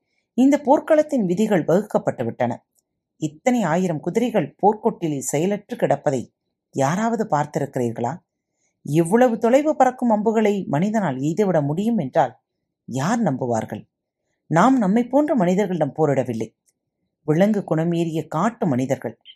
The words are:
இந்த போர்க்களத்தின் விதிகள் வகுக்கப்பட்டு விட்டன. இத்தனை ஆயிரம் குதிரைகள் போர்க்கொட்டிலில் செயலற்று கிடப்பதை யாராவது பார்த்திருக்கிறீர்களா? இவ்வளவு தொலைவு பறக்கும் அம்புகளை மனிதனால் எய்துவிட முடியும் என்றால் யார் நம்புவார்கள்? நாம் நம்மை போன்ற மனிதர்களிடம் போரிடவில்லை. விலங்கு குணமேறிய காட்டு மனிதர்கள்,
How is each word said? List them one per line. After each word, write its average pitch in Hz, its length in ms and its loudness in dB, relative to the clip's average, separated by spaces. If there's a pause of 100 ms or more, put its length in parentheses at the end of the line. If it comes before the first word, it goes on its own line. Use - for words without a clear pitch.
(340)
இந்த 277 280 4
போர்க்களத்தின் 302 640 2
விதிகள் 180 400 2
வகுக்கப்பட்டு 185 580 0
விட்டன. 117 420 -4 (520)
இத்தனை 202 460 -2
ஆயிரம் 170 360 0
குதிரைகள் 185 600 -2
போர்க்கொட்டிலில் 190 580 0
செயலற்று 196 580 -4
கிடப்பதை 135 540 -2 (400)
யாராவது 190 580 -2
பார்த்திருக்கிறீர்களா? 135 880 -4 (640)
இவ்வளவு 202 560 2
தொலைவு 285 380 2
பறக்கும் 247 340 2
அம்புகளை 208 580 0
மனிதனால் 175 500 -2
எய்துவிட 165 440 0
முடியும் 196 360 -2
என்றால் 135 400 -2 (480)
யார் 175 360 -2
நம்புவார்கள்? 117 680 -4 (580)
நாம் 220 300 4
நம்மை 226 300 2
போன்ற 302 280 0
மனிதர்களிடம் 175 600 0
போரிடவில்லை. 123 580 -2 (680)
விலங்கு 190 440 0
குணமேறிய 165 600 -2
காட்டு 190 400 -2
மனிதர்கள், 127 500 -4 (180)